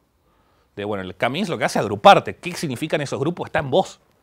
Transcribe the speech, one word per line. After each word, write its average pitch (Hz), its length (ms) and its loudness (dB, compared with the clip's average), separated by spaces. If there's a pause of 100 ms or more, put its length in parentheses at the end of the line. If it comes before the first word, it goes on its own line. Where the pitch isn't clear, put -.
(760)
de, 101 100 -8
bueno, 101 180 -4
el 90 120 -10
K-means 147 340 -2
lo 135 80 -4
que 117 60 -2
hace - 160 -2
es 139 40 0
agruparte. 110 520 6
¿Qué 175 180 -12
significan 156 480 -4
esos 127 180 -6
grupos? 151 280 -4
Está - 100 -4
en 143 140 -2
vos. 185 280 0 (240)